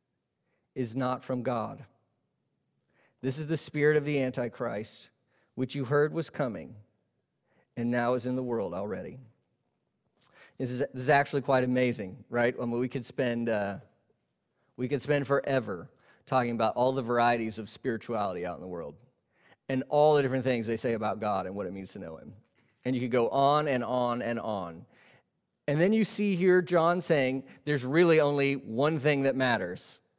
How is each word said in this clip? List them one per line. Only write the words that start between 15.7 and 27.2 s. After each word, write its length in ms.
talking 240
about 240
all 180
the 100
varieties 560
of 100
spirituality 760
out 120
in 40
the 60
world 300
and 200
all 280
the 60
different 220
things 220
they 100
say 180
about 260
God 260
and 80
what 120
it 60
means 200
to 80
know 160
him. 160
And 100
you 80
could 80
go 180
on 400
and 160
on 380
and 180
on. 460
And 140
then 120
you 120
see 320
here 260
John 380
saying 440